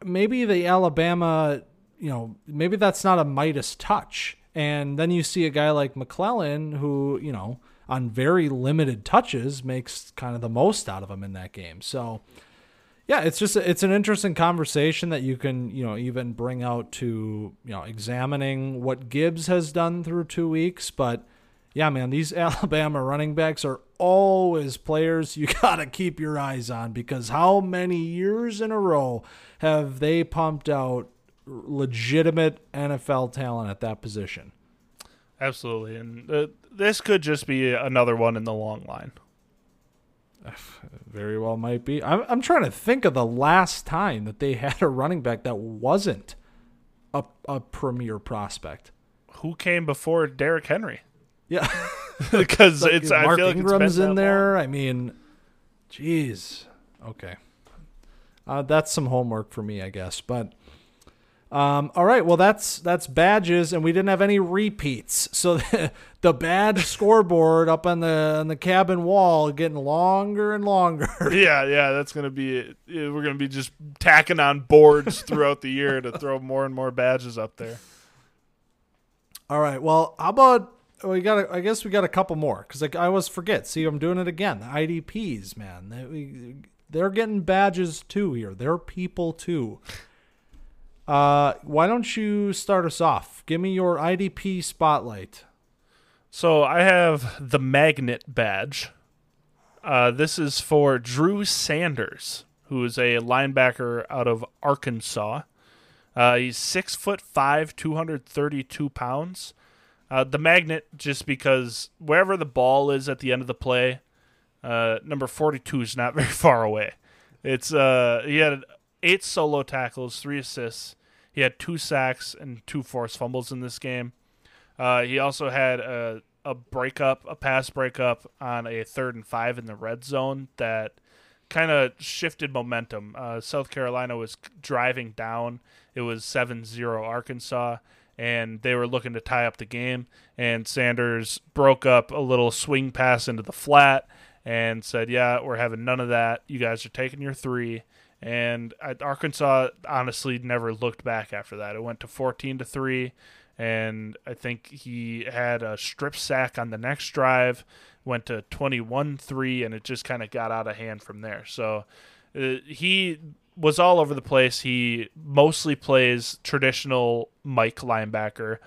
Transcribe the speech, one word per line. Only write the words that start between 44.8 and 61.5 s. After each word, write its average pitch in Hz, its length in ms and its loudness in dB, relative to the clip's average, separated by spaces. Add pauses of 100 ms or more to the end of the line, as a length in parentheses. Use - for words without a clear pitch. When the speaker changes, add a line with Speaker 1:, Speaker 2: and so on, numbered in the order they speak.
Speaker 1:
a 170 60 4
running 143 340 -2
back 120 220 -4
that 120 140 -4
wasn't 123 800 -2 (800)
a, 143 120 -4 (220)
a 139 120 -6
premier 123 580 -8
prospect. 101 760 -10 (460)
Speaker 2:
Who 160 180 -10
came 175 300 0
before 160 420 0
Derrick 143 400 -2
Henry? 165 340 -4 (480)
Speaker 1:
Yeah. 156 240 -2
Speaker 2:
<laughs> 196 60 -4 (400)
'Cause 175 640 6
Speaker 1:
Like, 165 120 6
Speaker 2:
it's, 156 160 0
I 151 120 6
Speaker 1:
Mark 165 140 6
Speaker 2:
feel 180 100 4
like 180 80 2
it's 185 60 -2
Speaker 1:
Ingram's 196 360 4
Speaker 2:
been 190 120 4
Speaker 1:
in 190 60 2
Speaker 2:
that 196 60 4
Speaker 1:
there. 196 340 4
Speaker 2:
long. 170 80 2
Speaker 1:
I 127 40 -4
mean, 131 460 -4 (760)
jeez. 143 760 -6 (420)
Okay. 92 280 -16 (1080)
Uh, 139 160 -6
that's 151 300 2
some 147 140 -2
homework 120 460 -2
for 110 120 -10
me, 104 180 -8
I 95 80 -8
guess. 92 300 -10
But, 120 320 -6 (1000)
um, 143 460 2